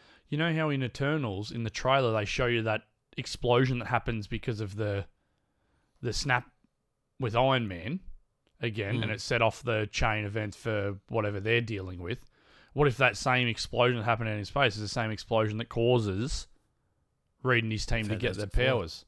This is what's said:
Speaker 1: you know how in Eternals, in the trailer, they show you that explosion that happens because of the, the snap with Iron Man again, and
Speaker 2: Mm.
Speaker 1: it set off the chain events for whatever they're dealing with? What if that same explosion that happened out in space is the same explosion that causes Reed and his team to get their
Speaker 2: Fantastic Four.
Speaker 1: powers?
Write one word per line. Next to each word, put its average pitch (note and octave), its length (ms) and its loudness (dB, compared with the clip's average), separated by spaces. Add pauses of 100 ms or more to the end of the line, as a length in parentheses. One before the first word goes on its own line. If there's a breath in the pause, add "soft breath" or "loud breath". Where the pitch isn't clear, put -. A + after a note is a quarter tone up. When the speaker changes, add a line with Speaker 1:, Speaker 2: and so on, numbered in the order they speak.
(280 soft breath)
Speaker 1:
you D3 80 -4
know E3 160 2
how D#3 180 0
in C3+ 120 0
Eternals, B2 720 -2
in A#2 100 -4
the G#2+ 80 -2
trailer, B2+ 420 2
they G#2+ 120 2
show B2 220 0
you A#2 160 2
that A2 200 0 (340)
explosion B2+ 600 2
that A2 80 -6
happens A2+ 400 -2
because A2 340 -4
of G2+ 140 -6
the, G2+ 320 -2 (920)
the A#2+ 120 -2
snap B2+ 380 0 (720)
with A#2 160 0
Iron B2+ 320 4
Man F#2 320 -6 (600)
again, G#2+ 420 -2
and G#2+ 80 -4
Speaker 2:
Mm. A2 40 -2
Speaker 1:
it G2+ 60 -8
set A#2+ 200 0
off A2+ 220 2
the A2 300 0
chain G#2+ 320 0
events G#2 320 -4
for G2+ 420 -2 (100)
whatever G#2 300 -2
they're A2+ 220 2
dealing F#2+ 420 -6
with? G#2+ 260 -8 (440 soft breath)
What D3 160 4
if A#2+ 80 -2
that B2 200 4
same B2+ 300 2
explosion A#2+ 520 2
that G#2 60 -4
happened A2+ 240 0
out G#2+ 80 -2
in G2+ 80 -4
space B2 300 0
is G#2 80 -8
the G2+ 60 -6
same A2 240 -2
explosion A2 460 0
that A#2 100 -6
causes A#2 800 0 (960)
Reed B2 180 4
and A2 100 -2
his G#2+ 140 -4
team A2 220 0
to G#2+ 80 -2
get G#2 180 -2
their G2+ 140 -4
Speaker 2:
Fantastic - 60 -10
Four. B2 100 6
Speaker 1:
powers? A2+ 440 0